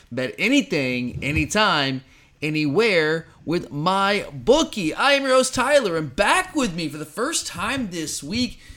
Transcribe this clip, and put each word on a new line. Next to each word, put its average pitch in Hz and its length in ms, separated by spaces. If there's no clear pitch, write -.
Bet 127 260
anything, 139 840
anytime, 147 800
anywhere 156 880
with 160 280
MyBookie. 190 1200
I 262 180
am 277 80
your 269 100
host, 254 220
Tyler, 254 420
and 156 180
back 330 400
with 247 200
me 165 140
for 143 100
the 151 60
first 269 440
time 214 420
this 160 320
week 214 380